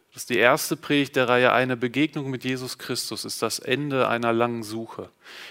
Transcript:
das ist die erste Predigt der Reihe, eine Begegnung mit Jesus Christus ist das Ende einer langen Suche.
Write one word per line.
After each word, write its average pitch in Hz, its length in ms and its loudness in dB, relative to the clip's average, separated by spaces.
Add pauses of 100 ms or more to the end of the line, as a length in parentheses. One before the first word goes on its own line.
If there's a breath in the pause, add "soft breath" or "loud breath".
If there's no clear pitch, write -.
(140 loud breath)
das - 100 -14
ist - 80 -10
die 113 80 2
erste 139 360 4
Predigt 143 400 0
der 127 140 4
Reihe, 123 220 6
eine 127 260 2
Begegnung 135 540 -2
mit 123 120 -6
Jesus 127 360 -6
Christus - 440 -6
ist - 200 -8
das 113 160 -2
Ende 135 480 -2
einer 117 260 0
langen 117 300 0
Suche. 107 460 -10 (420 loud breath)